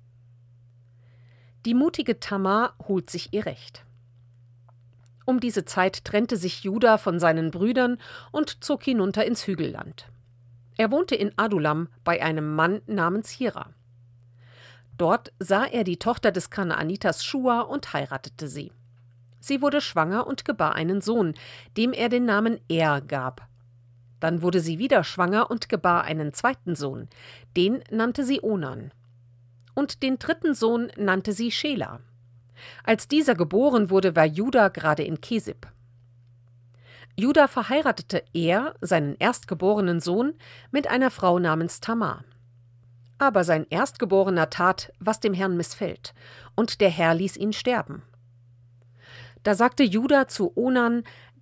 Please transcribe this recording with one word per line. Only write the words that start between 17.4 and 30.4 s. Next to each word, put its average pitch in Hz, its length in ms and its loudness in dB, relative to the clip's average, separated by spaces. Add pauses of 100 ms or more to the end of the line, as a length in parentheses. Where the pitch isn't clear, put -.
und 240 320 -6
heiratete 139 560 -6
sie. 135 240 -12 (680)
Sie 269 220 -4
wurde 285 180 2
schwanger 180 460 -2
und - 180 -8
gebar 165 300 -2
einen 180 260 -2
Sohn, 202 340 0 (420)
dem 233 160 0
er 240 160 -2
den 247 160 2
Namen 226 440 2
Er 156 320 2
gab. 135 460 -6 (720)
Dann 165 220 0
wurde 180 180 2
sie 160 180 -4
wieder 240 260 4
schwanger 185 460 0
und - 180 -6
gebar 175 360 2
einen 151 300 -4
zweiten 240 400 -2
Sohn. 135 340 -8 (480)
Den 196 340 0
nannte 233 340 -2
sie 262 160 0
Onan. 139 520 -6 (840)
Und - 280 -4
den 262 160 0
dritten 311 360 -2